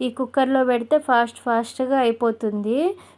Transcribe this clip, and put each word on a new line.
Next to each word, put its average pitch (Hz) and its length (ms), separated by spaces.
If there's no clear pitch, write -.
ఈ 254 100
కుక్కర్లో 262 540
పెడితే 247 340
ఫాస్ట్ 240 400
ఫాస్ట్గా 247 600
అయిపోతుంది, 226 1000